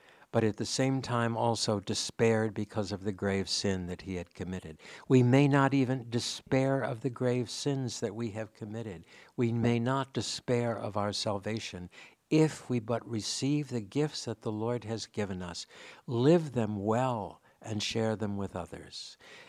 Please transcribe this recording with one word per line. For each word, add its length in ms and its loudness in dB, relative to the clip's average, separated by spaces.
but 140 4
at 120 2
the 80 -6
same 380 0
time 340 0
also 420 2
despaired 760 0
because 360 -4
of 140 -6
the 80 -2
grave 380 0
sin 360 0
that 140 -8
he 140 -8
had 200 -8
committed. 440 -8
We 160 8
may 240 8
not 280 4
even 340 0
despair 720 0
of 220 -4
the 80 -2
grave 400 0
sins 500 -4
that 140 -4
we 160 -4
have 240 -8
committed. 500 -10
We 160 4
may 260 4
not 360 0
despair 600 0
of 220 -6
our 160 0
salvation 800 -4
if 400 2
we 100 0
but 260 -4
receive 600 -2
the 140 -4
gifts 420 -4
that 160 -6
the 120 -4
Lord 320 -2
has 200 -6
given 380 -4
us, 240 -10
live 460 4
them 300 -2
well, 580 0
and 160 -4
share 360 0
them 200 -4
with 200 -4
others. 600 -12